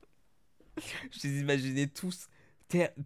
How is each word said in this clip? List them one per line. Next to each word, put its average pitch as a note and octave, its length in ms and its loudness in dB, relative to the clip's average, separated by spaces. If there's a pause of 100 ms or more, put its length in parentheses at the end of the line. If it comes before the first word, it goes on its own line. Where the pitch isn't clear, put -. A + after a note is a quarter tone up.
(760)
je - 520 -8
les C#3 120 -2
imaginais C#3 460 2
tous - 400 -6 (400)
ter-, F3 260 4 (140)